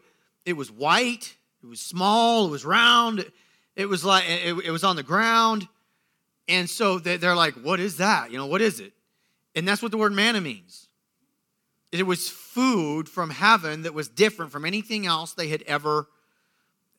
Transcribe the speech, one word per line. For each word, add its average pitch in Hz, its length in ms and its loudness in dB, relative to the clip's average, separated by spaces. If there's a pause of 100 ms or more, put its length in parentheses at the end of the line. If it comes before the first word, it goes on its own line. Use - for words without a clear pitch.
(460)
it 175 80 -2
was 131 180 -10
white, 190 640 0 (280)
it 123 40 -20
was 117 120 -18
small, 220 680 2
it 156 40 -4
was 135 140 -8
round, 233 600 2 (500)
it 196 120 -4
was 180 180 -2
like, 185 220 4
it, 175 260 -2 (120)
it 165 60 -4
was 160 120 -4
on 185 120 2
the 147 80 -6
ground. 220 640 2 (800)
And 175 220 0
so 190 300 0
they, 175 180 -2
they're 175 180 2
like, 165 200 2
"What 151 240 -2
is 180 180 -4
that? 170 320 2
You 120 80 -10
know, 139 80 -6
what 175 160 0
is 208 180 0
it?" 98 140 -16 (600)
And 160 120 -4
that's 202 140 0
what 233 80 -6
the 220 80 -4
word 208 160 2
manna 208 260 2
means. 110 440 -12 (1080)
It 180 140 0
was 180 240 -2
food 165 800 -2
from 170 220 -6
heaven 160 540 2
that 165 100 -8
was 151 140 -6
different 180 440 0
from 147 140 -10
anything 208 400 -6
else 165 280 -2
they 170 140 -6
had 151 160 -4
ever, 147 440 -2 (920)